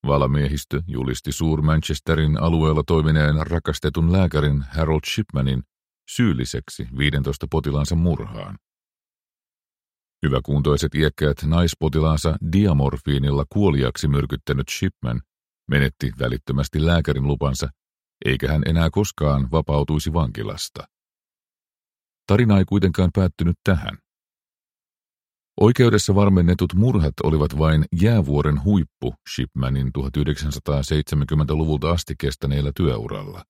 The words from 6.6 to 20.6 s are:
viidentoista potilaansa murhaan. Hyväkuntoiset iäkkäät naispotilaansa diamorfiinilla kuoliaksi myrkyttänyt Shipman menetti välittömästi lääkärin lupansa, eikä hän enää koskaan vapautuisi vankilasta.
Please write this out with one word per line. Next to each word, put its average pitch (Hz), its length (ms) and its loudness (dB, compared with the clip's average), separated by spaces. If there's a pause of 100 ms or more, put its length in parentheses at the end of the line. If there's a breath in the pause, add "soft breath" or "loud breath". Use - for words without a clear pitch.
viidentoista 71 520 -2
potilaansa 71 440 -2
murhaan. 55 640 -2 (1700)
Hyväkuntoiset 69 680 -2
iäkkäät 76 480 0
naispotilaansa 78 960 0 (160)
diamorfiinilla 69 960 0
kuoliaksi 73 600 0
myrkyttänyt 69 600 -2
Shipman 62 520 -4 (480)
menetti 69 500 0
välittömästi 67 680 -2
lääkärin 73 400 0
lupansa, 69 420 -2 (560)
eikä 65 280 0
hän 76 140 2
enää 82 240 2
koskaan 71 600 0
vapautuisi 76 600 0
vankilasta. 57 760 -6 (1400)